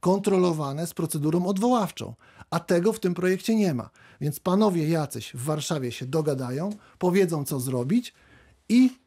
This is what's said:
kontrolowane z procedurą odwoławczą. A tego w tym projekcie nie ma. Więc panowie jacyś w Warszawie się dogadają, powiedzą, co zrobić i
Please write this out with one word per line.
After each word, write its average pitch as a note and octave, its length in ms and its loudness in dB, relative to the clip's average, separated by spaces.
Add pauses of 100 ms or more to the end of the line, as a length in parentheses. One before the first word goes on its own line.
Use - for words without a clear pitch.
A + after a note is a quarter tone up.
kontrolowane F3 840 0
z - 80 -10
procedurą D#3+ 520 0
odwoławczą. G3 680 0 (360)
A E3 100 -2
tego F3+ 320 2
w - 80 -6
tym F3+ 140 0
projekcie F#3 400 0
nie G3+ 200 2
ma. A#2 160 -6 (300)
Więc D3 200 -4
panowie F#3 480 2
jacyś D3+ 460 -4
w B2 100 -8
Warszawie D3 480 -4
się B2+ 140 -10
dogadają, C#3+ 640 -2 (280)
powiedzą, F3+ 460 2
co C#3 160 -4
zrobić C3 540 -2 (540)
i B3+ 220 6 (160)